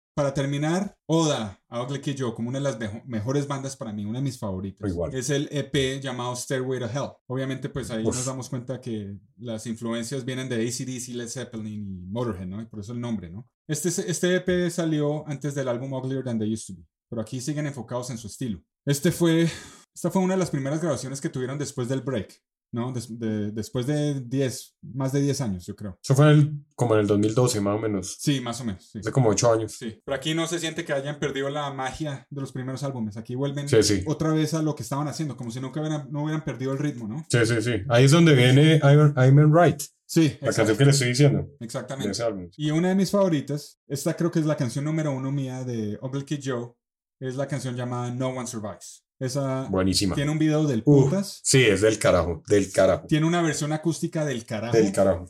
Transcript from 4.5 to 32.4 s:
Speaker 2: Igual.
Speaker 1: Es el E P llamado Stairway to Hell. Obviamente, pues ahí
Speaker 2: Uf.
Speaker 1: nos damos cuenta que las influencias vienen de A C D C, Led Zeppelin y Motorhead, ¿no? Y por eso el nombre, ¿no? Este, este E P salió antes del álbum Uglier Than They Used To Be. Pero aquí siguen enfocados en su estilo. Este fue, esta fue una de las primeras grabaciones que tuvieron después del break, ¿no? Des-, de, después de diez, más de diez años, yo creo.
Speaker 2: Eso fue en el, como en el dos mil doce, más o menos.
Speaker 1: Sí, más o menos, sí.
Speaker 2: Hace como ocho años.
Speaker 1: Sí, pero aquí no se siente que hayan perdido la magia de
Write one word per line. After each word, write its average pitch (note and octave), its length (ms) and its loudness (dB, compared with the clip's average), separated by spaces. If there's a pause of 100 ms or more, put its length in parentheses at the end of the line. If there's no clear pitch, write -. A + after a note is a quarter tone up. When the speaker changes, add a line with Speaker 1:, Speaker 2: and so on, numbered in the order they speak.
Speaker 2:
Igual. E2+ 240 -4
Speaker 1:
Es C3 180 -4
el C#3+ 200 -2
E C#3+ 140 -4
P C3+ 360 -2
llamado B2 360 -6
Stairway B2+ 420 -4
to B2 80 -4
Hell. B2 240 -6 (160)
Obviamente, C3+ 440 -6
pues B2+ 200 -8
ahí A2 160 -4
Speaker 2:
Uf. A2+ 80 0
Speaker 1:
nos B2+ 120 -4
damos C3 220 -8
cuenta B2 320 -8
que G#2 360 -8 (220)
las A2 280 -10
influencias A#2 580 -6
vienen C3 240 -6
de A#2 160 -2
A B2 60 -2
C B2+ 140 -6
D B2+ 160 -8
C, B2 120 -12
Led A#2+ 160 -8
Zeppelin A2 380 -10
y G#2+ 140 -10
Motorhead, F#2+ 640 -6
¿no? G2 160 -10
Y A2 40 -14
por A2 140 -16
eso G2+ 120 -12
el A#2+ 80 -8
nombre, G#2+ 300 -6
¿no? G2+ 180 -16 (180)
Este, D#3 220 -4
este F3+ 480 -2
E F3+ 60 -2
P F3+ 280 0
salió D3+ 560 -2
antes C#3+ 300 -6
del C3+ 100 -2
álbum B2+ 280 -4
Uglier C3 280 -4
Than A#2+ 160 -4
They G#2+ 140 -2
Used A2 220 -8
To E2+ 60 -18
Be. E2+ 60 -20 (220)
Pero A2+ 140 -6
aquí B2+ 180 -8
siguen D3 280 -4
enfocados B2 420 -8
en A#2 80 -8
su A2+ 80 -14
estilo. G#2 340 -8 (240)
Este C#3+ 280 0
fue, E3 360 4 (460)
esta - 160 -4
fue F#3+ 120 2
una F#3 120 0
de F#3+ 60 0
las F3 100 -2
primeras C#3+ 300 -4
grabaciones C#3 400 -4
que E3 80 -4
tuvieron C3 280 -6
después C3+ 320 -6
del C3+ 120 -2
break, A#2+ 420 -6 (300)
¿no? A#2+ 200 -4
Des-, A#2 240 -8
de, G#2+ 360 -4
después A2+ 340 -6
de D3 360 -2
diez, B2+ 600 -4
más C3 300 -4
de C#3+ 80 2
diez C#3 200 0
años, F#2+ 260 -6
yo G2+ 100 -10
creo. G2+ 260 -14
Speaker 2:
Eso C3 140 2
fue D3+ 160 8
en D3 40 8
el, D3+ 280 4 (100)
como A#2 200 2
en G#2+ 80 6
el G2+ 40 4
dos G#2 140 4
mil G#2+ 120 4
doce, A#2 280 4
más G2+ 160 2
o - 20 0
menos. G#2 400 -4
Speaker 1:
Sí, C#3 220 0
más A#2+ 200 -8
o C3 40 -8
menos, G2 260 -8
sí. A2+ 80 -12
Speaker 2:
Hace G#2+ 140 -6
como B2 160 4
ocho A2 240 4
años. A2 260 -2
Speaker 1:
Sí, A2 260 -12
pero C#3 120 -4
aquí D#3 180 -4
no E3 140 -2
se E3+ 100 -4
siente D#3+ 260 -6
que D#3+ 100 -8
hayan C#3 260 -6
perdido C#3 280 -4
la C#3+ 240 -6
magia C3+ 560 -8
de C#3 120 -10